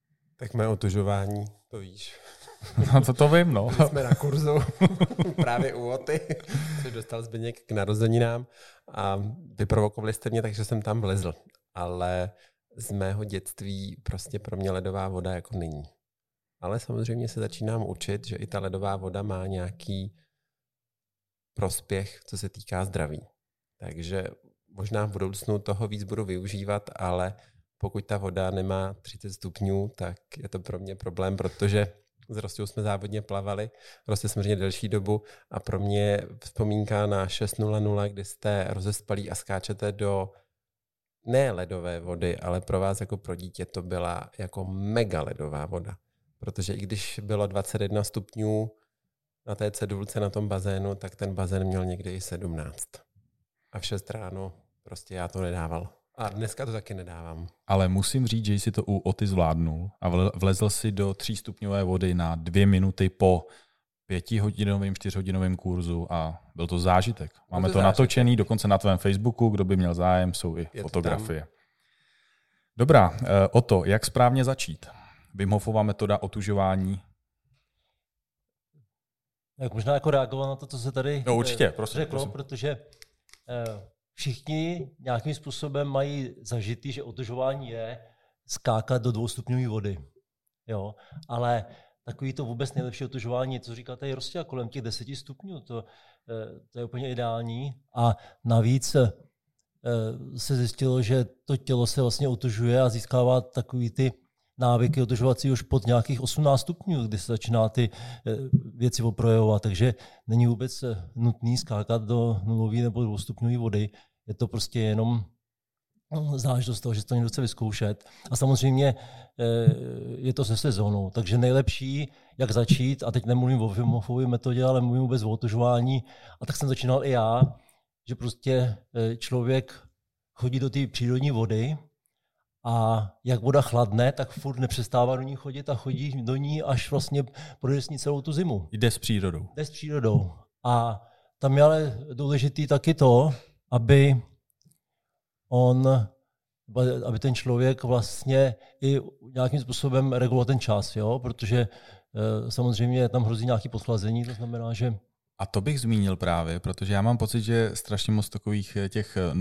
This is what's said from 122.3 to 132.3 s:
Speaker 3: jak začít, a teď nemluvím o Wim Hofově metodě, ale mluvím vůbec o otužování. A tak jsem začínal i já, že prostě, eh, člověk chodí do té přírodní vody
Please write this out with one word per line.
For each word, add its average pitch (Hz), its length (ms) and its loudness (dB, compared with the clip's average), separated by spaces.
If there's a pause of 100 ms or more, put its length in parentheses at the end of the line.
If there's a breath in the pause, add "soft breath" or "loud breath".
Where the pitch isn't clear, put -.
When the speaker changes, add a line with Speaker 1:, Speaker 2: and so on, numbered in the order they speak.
Speaker 3:
jak 123 140 0
začít, 123 520 2
a 120 80 -4
teď 110 140 0
nemluvím 123 360 2
o 110 80 0
Wim 104 160 -2
Hofově 120 420 0
metodě, 123 360 0
ale 127 180 4
mluvím 123 200 2
vůbec 123 220 0
o 107 60 0
otužování. 120 760 2 (380 loud breath)
A 107 40 -10
tak - 100 -4
jsem 143 140 -2
začínal 131 360 0
i 139 40 0
já, 117 320 4 (640 soft breath)
že 120 80 -6
prostě, 123 640 -2 (180)
eh, 113 220 -2
člověk 127 560 -2 (600)
chodí 127 260 -2
do 131 100 0
té 135 180 -2
přírodní 127 440 0
vody 113 460 0 (880)